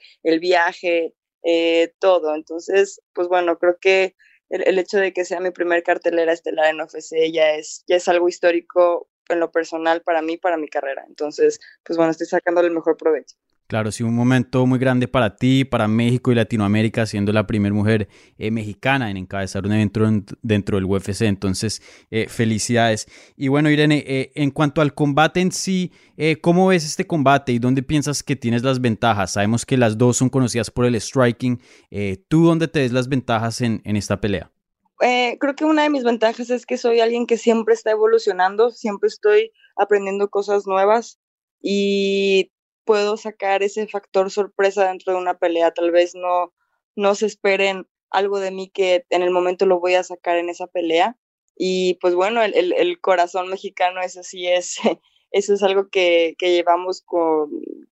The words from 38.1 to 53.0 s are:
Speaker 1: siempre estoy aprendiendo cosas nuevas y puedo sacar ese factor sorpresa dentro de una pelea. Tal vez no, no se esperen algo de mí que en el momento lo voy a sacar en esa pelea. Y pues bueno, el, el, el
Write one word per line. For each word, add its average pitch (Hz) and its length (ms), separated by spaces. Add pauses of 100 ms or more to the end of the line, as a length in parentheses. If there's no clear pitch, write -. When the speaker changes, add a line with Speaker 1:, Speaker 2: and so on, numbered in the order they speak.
Speaker 1:
siempre 208 380
estoy 214 440 (220)
aprendiendo 202 540
cosas 202 380
nuevas 196 520 (420)
y 196 920 (340)
puedo 208 300
sacar 196 460
ese 208 260
factor 196 420
sorpresa 196 560
dentro 185 280
de 185 40
una 180 200
pelea. 170 340
Tal 170 180
vez 175 240
no, 180 380 (420)
no 202 200
se 208 120
esperen 196 640 (220)
algo 196 300
de 190 100
mí 190 200
que 180 380
en 180 140
el 180 80
momento 180 360
lo 180 140
voy 180 140
a 180 100
sacar 175 320
en 175 140
esa 180 180
pelea. 170 500 (380)
Y 185 440
pues 180 140
bueno, 214 280
el, 202 120
el, 175 180
el 175 280